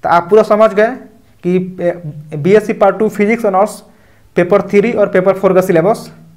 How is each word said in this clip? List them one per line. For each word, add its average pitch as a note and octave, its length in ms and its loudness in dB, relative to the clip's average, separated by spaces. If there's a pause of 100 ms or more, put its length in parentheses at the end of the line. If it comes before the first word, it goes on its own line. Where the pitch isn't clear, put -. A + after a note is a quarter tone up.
तो - 40 -2
आप E3+ 220 0
पूरा G#3+ 120 4
समझ G#3+ 320 2
गए G#3+ 160 2 (540)
कि, F3+ 360 -2
ए, D#3+ 560 -8
बीएससी G#3 360 2
पार्ट G3 260 0
two A3 100 0
physics A3 360 -2
ऑनर्स G3+ 380 -2 (540)
paper F#3 260 2
three G3+ 300 0
और G#3 160 0
paper F#3 300 0
four F#3+ 160 0
का F#3 60 4
सिलेबस। F#3 500 0 (260)